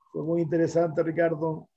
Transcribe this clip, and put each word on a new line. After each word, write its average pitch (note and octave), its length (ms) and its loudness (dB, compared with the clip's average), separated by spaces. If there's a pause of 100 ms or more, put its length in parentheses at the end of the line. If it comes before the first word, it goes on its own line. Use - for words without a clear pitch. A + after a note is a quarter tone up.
(120)
Fue D#3 120 -6
muy E3+ 180 0
interesante, E3 600 2
Ricardo, D#3+ 720 -2